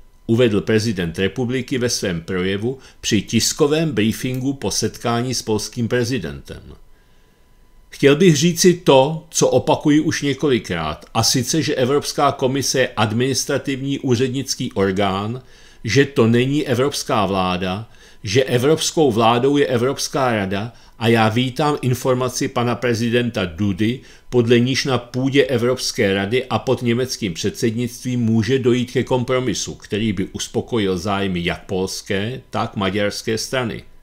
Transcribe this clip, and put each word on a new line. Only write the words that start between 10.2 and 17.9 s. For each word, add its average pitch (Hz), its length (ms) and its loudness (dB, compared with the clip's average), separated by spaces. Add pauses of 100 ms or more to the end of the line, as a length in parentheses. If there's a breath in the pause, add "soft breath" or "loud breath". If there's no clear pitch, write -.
několikrát, 113 920 -2
a 113 100 0
sice, 135 380 0
že 139 140 -2
Evropská 139 560 2
komise 135 480 0
je 123 80 4
administrativní 131 1120 -2
úřednický 127 720 -2
orgán, 98 720 -2 (420 soft breath)
že 131 220 2
to 127 220 2
není 131 400 2
evropská 127 580 0
vláda, 92 640 -2 (340 soft breath)